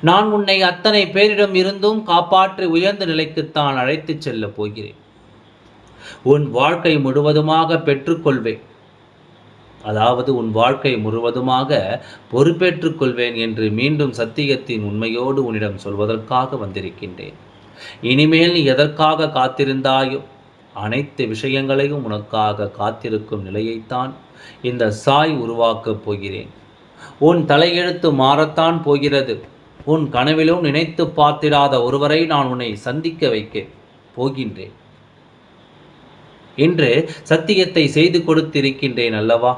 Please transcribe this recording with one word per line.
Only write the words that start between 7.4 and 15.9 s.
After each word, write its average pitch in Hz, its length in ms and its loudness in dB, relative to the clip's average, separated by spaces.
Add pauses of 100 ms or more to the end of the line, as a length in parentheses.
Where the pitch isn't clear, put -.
பெற்றுக்கொள்வேன், 139 840 -2 (1200)
அதாவது 120 520 0
உன் 113 140 -2
வாழ்க்கை 127 460 2
முழுவதுமாக 120 760 -2 (580)
பொறுப்பேற்றுக் 165 680 0
கொள்வேன் 120 380 -2
என்று 113 340 -2
மீண்டும் 139 420 0
சத்தியத்தின் 120 720 -4
உண்மையோடு 113 580 -2
உன்னிடம் 107 360 -4
சொல்வதற்காக 110 800 -4